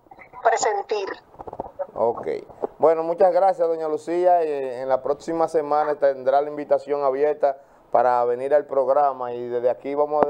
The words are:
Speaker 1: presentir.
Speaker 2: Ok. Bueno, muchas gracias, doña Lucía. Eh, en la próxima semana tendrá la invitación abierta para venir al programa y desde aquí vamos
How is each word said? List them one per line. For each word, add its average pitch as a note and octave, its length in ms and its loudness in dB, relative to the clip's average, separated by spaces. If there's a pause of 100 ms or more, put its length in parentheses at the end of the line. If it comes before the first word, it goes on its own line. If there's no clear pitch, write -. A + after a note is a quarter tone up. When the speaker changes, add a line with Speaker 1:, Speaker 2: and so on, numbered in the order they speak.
(440)
Speaker 1:
presentir. G#4+ 680 -2 (840)
Speaker 2:
Ok. A2+ 340 -2 (520)
Bueno, D#3+ 240 4
muchas F3 300 2
gracias, F3+ 340 2
doña D#3+ 200 -4
Lucía. E3+ 540 2
Eh, C3+ 400 -4
en C3 80 -4
la C3 140 0
próxima D#3+ 440 -2
semana D3+ 480 0
tendrá C3+ 460 2
la D3+ 80 -4
invitación C#3+ 540 -2
abierta C#3+ 540 0 (340)
para B2 320 4
venir B2+ 320 0
al D3 100 2
programa C3 680 0
y B2 160 -8
desde A#2+ 200 0
aquí C3+ 240 -4
vamos D3 360 0